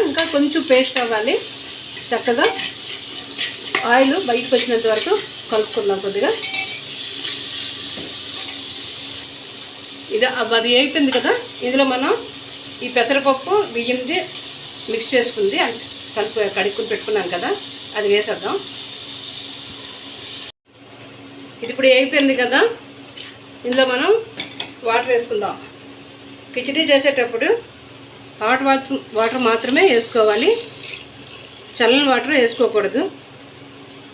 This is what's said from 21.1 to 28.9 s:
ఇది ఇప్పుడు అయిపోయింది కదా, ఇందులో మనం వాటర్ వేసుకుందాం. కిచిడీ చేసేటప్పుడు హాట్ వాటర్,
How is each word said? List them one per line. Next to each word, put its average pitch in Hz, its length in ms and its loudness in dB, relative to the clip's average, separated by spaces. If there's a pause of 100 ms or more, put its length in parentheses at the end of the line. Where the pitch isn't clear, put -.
ఇది 233 120 -2
ఇప్పుడు 262 240 6
అయిపోయింది 269 440 4
కదా, 254 180 4 (1080)
ఇందులో 254 240 4
మనం 277 180 2 (800)
వాటర్ 240 260 2
వేసుకుందాం. 214 420 0 (1000)
కిచిడీ 269 360 0
చేసేటప్పుడు 269 580 4 (920)
హాట్ 262 260 2
వాటర్, 269 340 2 (180)